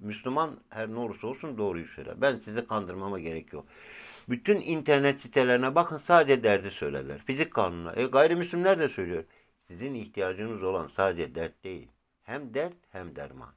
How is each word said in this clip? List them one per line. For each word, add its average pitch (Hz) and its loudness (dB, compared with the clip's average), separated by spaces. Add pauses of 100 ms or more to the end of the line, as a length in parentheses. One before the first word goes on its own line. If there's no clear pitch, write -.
Müslüman 131 -4
her 110 -8
ne 110 -10
olursa 113 -6
olsun 135 -10
doğruyu 87 -2
söyler. 80 -12
Ben 123 0
sizi 113 -6
kandırmama 98 -6
gerek 80 -8
yok. 73 -12 (640)
Bütün 185 2
internet 143 2
sitelerine 127 4
bakın, 165 2
sadece 143 6
derdi 101 4
söylerler. 69 -6
Fizik 135 -4
kanununa. 87 -2
E, 123 0
gayrimüslimler 175 4
de 151 0
söylüyor. 87 -4 (440)
Sizin 117 -10
ihtiyacınız 101 -6
olan 92 -2
sadece 85 0
dert 82 -8
değil. 87 -12 (340)
Hem 123 -10
dert 170 -4 (160)
hem 87 -12
derman. 65 -14